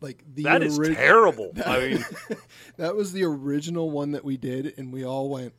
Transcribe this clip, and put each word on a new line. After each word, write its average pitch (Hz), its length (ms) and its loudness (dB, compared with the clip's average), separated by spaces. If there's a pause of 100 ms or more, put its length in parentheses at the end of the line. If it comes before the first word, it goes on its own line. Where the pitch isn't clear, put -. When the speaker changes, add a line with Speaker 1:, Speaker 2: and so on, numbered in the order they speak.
Speaker 1:
like, 135 240 -14 (100)
the 147 100 -4
Speaker 2:
That 147 200 2
is 151 160 0
Speaker 1:
ori-, 156 160 2
Speaker 2:
terrible. 147 540 6
Speaker 1:
<laughs> 80 40 -16
that, 123 140 -2
Speaker 2:
I 127 100 2 (120)
mean, 123 140 0 (360)
Speaker 1:
<laughs> - 360 -20
that 175 200 -2
was 202 160 -2
the 190 100 -2
original 151 680 -2
one 143 220 -2
that 147 120 -6
we 135 120 -4
did, 131 420 -6
and 131 140 -10
we 131 120 -8
all 135 240 -4
went 127 300 -6